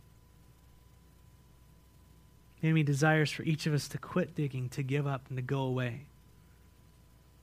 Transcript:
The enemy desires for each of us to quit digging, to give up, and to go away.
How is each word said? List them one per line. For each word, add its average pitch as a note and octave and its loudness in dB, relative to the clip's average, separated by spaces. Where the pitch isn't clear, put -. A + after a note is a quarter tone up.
The D#3+ 2
enemy D#3+ 6
desires D3+ 4
for - -8
each D#3+ 0
of D3+ 0
us C#3 -2
to C#3 -8
quit E3 -4
digging, B2+ -4
to - -6
give C#3 0
up, C3+ -4
and C3 -8
to B2+ -4
go C3+ -2
away. B2+ -2